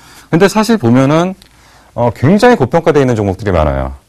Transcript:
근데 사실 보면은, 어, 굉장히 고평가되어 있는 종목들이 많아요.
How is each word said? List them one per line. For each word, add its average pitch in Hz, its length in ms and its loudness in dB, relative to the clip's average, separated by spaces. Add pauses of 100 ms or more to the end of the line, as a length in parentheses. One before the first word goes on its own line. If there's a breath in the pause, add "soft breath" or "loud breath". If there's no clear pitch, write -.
(300 soft breath)
근데 175 180 2
사실 220 300 0
보면은, 139 560 0 (640 soft breath)
어, 120 200 -2
굉장히 214 400 2
고평가되어 151 460 0
있는 127 140 0
종목들이 101 360 -4
많아요. 67 440 -2 (140)